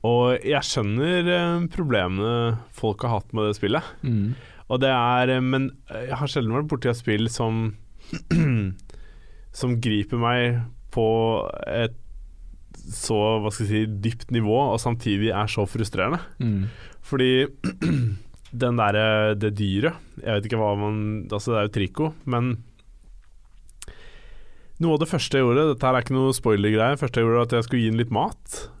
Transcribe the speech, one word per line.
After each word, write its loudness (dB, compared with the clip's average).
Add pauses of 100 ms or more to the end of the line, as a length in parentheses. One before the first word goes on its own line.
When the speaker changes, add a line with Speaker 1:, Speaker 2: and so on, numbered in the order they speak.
Speaker 1:
Og 4
jeg 2
skjønner, 0
eh, 0
problemene 0 (120)
folk -2
har -2 (120)
hatt -14
med 0
det 0
spillet. 2 (220)
Speaker 2:
Mm. 0 (340)
Speaker 1:
Og 0
det 4
er, 4
eh, 2
men, 0 (180)
eh, -8
jeg -4
har -2
sjelden -2
vært 0
borti 0
et 0
spill 0
som, -2 (360)
<clears throat> 0 (760)
som 0
griper 0
meg 2 (300)
på 2 (600)
et -2 (800)
så, -4 (260)
hva -2
skal -4
jeg 2
si, -4 (160)
dypt -8
nivå, 2
og 0
samtidig 0
er 0
så 0
frustrerende. -2 (200)
Speaker 2:
Mm. 0 (340)
Speaker 1:
Fordi 2 (160)
<clears throat> -2
den 0
der, 4
eh, 4
det 0
dyret, 0 (260)
jeg 0
vet 0
ikke -2
hva 2
man, -2
altså -2
det 2
er 2
jo -4
Trico, -2 (140)
men 0 (2250)
noe 2
av 2
det 0
første 2
jeg 6
gjorde, 4
dette 0
her 4
er 2
ikke -4
noe 4
spoiler-greie, 2
første 0
jeg 6
gjorde 4
var 2
at 0
jeg 2
skulle 0
gi 2
den 2
litt -2
mat -2 (240)